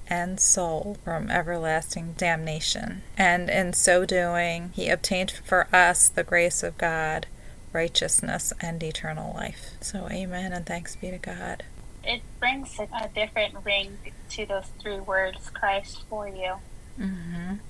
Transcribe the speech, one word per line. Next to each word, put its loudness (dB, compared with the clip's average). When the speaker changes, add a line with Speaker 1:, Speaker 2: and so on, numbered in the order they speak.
Speaker 1:
and -2
soul 4
from -2
everlasting 0
damnation. 0
And 6
in 2
so 8
doing, 2
he 0
obtained 2
for 4
us 8
the 2
grace 4
of -4
God, 0
righteousness, 2
and -2
eternal -4
life." -8
So -6
amen -4
and -6
thanks -6
be -8
to -8
God. -8
Speaker 2:
It -4
brings -2
a, -6
a -4
different 0
ring -2
to -6
those -2
three -6
words, 0
"Christ -2
for -6
you." -4
Speaker 1:
Mm-hmm. -4